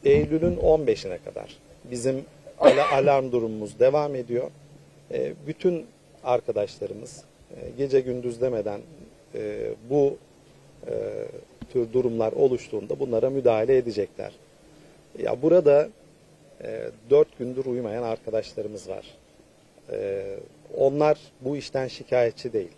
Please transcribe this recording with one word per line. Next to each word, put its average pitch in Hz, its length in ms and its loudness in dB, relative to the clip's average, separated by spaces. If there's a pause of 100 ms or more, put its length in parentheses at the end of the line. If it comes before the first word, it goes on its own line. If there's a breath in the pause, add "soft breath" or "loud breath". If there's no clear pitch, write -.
Eylül'ün 151 540 4
on 156 300 4
beşine 95 300 -2
kadar - 400 -14 (340)
bizim 131 340 -2 (340)
ala-, 143 320 6
alarm 139 400 2
durumumuz 110 480 -4
devam 143 360 2
ediyor. 123 360 -6 (600)
E, - 220 -4 (140)
bütün 170 380 -2 (380)
arkadaşlarımız, 107 1000 -4 (280)
e, - 60 -18 (200)
gece 135 220 2
gündüz 123 420 -4
demeden, 107 400 -2 (540)
e, 107 240 -6 (300)
bu, 139 280 2 (680)
e, 120 40 -6 (840)
tür 117 200 -2
durumlar 117 380 0
oluştuğunda 123 680 0
bunlara 123 300 0
müdahale 123 480 4
edecekler. 104 540 -4 (880 loud breath)
Ya 123 220 -4
burada, 151 480 6 (760)
e, 113 260 -8 (200)
dört 147 300 6
gündür 127 260 -6
uyumayan 120 380 -4
arkadaşlarımız 107 840 -6
var. 98 160 -10 (840)
E, 98 320 -6 (540)
onlar 147 400 4 (240)
bu 139 160 -4
işten 131 300 -4
şikayetçi 120 680 -2
değil. 95 240 -4